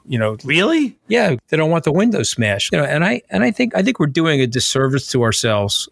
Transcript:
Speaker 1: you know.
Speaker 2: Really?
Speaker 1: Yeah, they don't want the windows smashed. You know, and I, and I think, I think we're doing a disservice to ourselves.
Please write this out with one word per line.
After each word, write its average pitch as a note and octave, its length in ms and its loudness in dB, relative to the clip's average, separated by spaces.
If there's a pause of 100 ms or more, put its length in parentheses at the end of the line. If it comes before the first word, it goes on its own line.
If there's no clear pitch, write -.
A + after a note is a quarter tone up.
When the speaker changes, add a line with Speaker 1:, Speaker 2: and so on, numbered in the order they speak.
Speaker 1:
you B2+ 120 -4
know. G#2+ 260 0
Speaker 2:
Really? G#3+ 540 0 (100)
Speaker 1:
Yeah, G#3 280 2 (120)
they D#3 80 -2
don't D#3 140 2
want E3 140 0
the D3 80 0
windows G3 380 0
smashed. G#2 420 -2
You E3+ 60 0
know, C#3+ 60 0
and D3 200 0
I, A3+ 260 -2
and G3+ 140 0
I A#3+ 80 2
think, A#3+ 240 -2
I F#3+ 60 0
think A#3+ 180 0
we're D3+ 60 2
doing D3+ 340 2
a C3 60 2
disservice C3 640 -2
to B2+ 100 2
ourselves. G#2+ 680 0